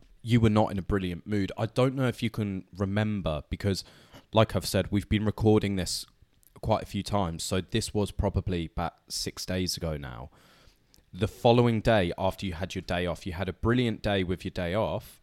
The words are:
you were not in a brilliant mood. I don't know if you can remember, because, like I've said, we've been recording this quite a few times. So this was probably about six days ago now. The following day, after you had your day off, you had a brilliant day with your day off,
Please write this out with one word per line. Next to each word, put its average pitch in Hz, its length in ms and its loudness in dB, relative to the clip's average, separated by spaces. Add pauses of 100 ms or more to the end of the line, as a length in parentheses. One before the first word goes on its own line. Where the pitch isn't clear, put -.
(240)
you 117 160 4
were 113 100 6
not 107 220 4
in 101 80 -4
a - 20 -2
brilliant 92 460 -2
mood. 98 280 0
I 113 120 -2
don't 127 260 2
know 131 140 0
if 117 160 -2
you 113 80 -2
can 101 340 -4 (100)
remember, 98 720 0
because, 95 340 -2 (500)
like 110 220 4
I've 90 100 -2
said, - 260 0
we've 101 180 0
been 107 160 2
recording 107 500 4
this - 300 -4 (560)
quite 107 200 0
a - 60 -10
few 98 160 -4
times. 87 400 -2
So 92 180 -2
this - 320 -4
was 104 180 0
probably 90 540 -2
about 85 300 -6 (120)
six - 380 -8
days 92 320 -2
ago 80 200 -4
now. 64 340 -12 (800)
The 98 140 -2
following 120 520 4
day, 101 380 4
after 92 280 -2
you 92 80 -4
had 87 200 -8
your 92 80 -6
day 90 240 -4
off, 85 220 -6
you 90 60 -6
had 90 140 -6
a 90 60 -4
brilliant 120 480 0
day 101 220 0
with 87 200 -4
your 92 80 -6
day 87 220 -4
off, 98 500 -4